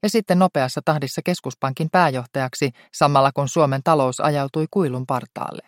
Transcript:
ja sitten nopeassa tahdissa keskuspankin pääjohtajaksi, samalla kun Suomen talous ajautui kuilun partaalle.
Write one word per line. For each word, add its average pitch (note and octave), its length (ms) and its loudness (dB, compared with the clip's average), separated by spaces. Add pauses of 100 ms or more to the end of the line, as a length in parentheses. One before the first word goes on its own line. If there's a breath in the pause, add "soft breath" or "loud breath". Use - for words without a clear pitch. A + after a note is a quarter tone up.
ja G#3 80 0
sitten G3+ 280 2
nopeassa D3 460 2
tahdissa C#3+ 400 -2
keskuspankin D#3+ 680 -4
pääjohtajaksi, C3+ 760 0 (240 soft breath)
samalla C#3 400 4
kun C#3+ 140 -2
Suomen C#3 360 2
talous C#3 360 2
ajautui D3 500 -2
kuilun B2+ 360 -2
partaalle. - 600 -8